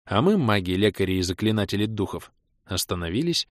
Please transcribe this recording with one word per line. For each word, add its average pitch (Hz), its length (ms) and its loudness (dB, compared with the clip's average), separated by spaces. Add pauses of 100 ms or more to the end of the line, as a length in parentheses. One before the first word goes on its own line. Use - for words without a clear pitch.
А 101 160 2
мы, 196 160 4
маги, 101 340 2
лекари 95 420 2
и 92 80 2
заклинатели 104 640 0
духов, 104 460 -6 (320)
остановились, 95 920 -4